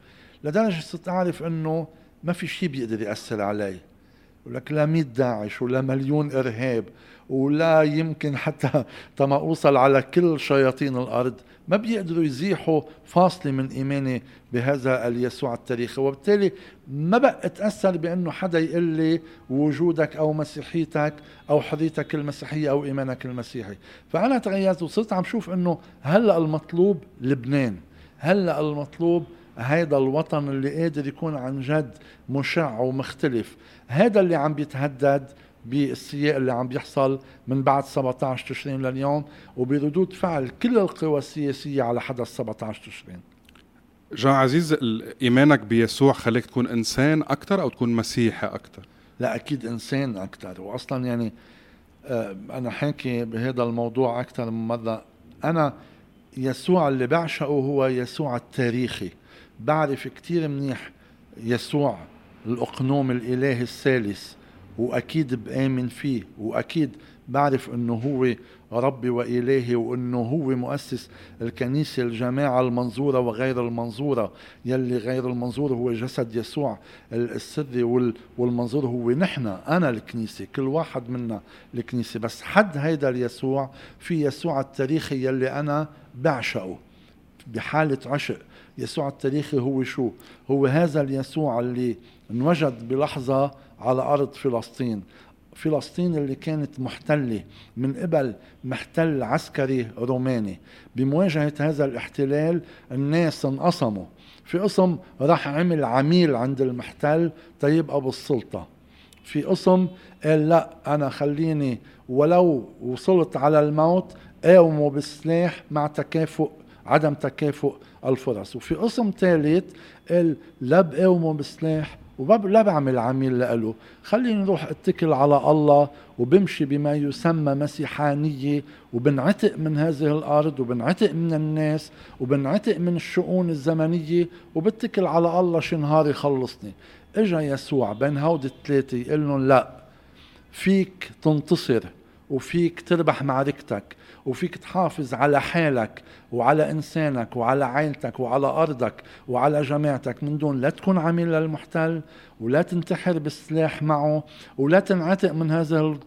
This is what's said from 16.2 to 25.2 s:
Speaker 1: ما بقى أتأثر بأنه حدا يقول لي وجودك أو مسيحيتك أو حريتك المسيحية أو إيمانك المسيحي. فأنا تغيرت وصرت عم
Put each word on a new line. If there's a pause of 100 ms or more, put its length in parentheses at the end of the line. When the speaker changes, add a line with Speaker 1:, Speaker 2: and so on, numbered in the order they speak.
Speaker 1:
ما
بقى
أتأثر
بأنه
حدا
يقول
لي (300)
وجودك
أو
مسيحيتك (360)
أو
حريتك
المسيحية
أو
إيمانك
المسيحي. (340)
فأنا
تغيرت
وصرت
عم